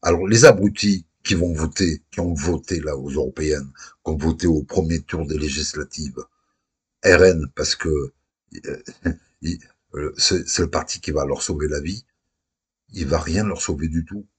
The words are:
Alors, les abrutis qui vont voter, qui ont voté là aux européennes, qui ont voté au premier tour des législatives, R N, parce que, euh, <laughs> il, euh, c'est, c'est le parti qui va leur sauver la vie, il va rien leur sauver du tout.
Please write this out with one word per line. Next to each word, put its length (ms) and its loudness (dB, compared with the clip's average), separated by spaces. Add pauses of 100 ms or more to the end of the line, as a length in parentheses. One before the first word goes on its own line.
Alors, 240 0
les 180 6
abrutis 600 6 (160)
qui 120 -2
vont 180 0
voter, 580 -2
qui 100 -6
ont 140 0
voté 460 -2
là 160 -6
aux 140 -8
européennes, 600 -2 (340)
qui 60 -4
ont 60 -2
voté 300 0
au 180 4
premier 380 0
tour 240 -6
des 120 -6
législatives, 880 -8 (800)
R 180 8
N, 320 6
parce 220 -4
que, 360 -4 (540)
euh, 160 -10 (220)
<laughs> 80 -2 (300)
il, 160 -6 (360)
euh, 220 -8
c'est, 320 0
c'est 140 0
le 80 0
parti 300 -4
qui 100 -8
va 160 0
leur 160 -4
sauver 260 -4
la 120 -6
vie, 240 -8 (920)
il 120 -6
va 140 0
rien 240 -2
leur 160 -4
sauver 280 -4
du 160 -2
tout. 220 -14 (120)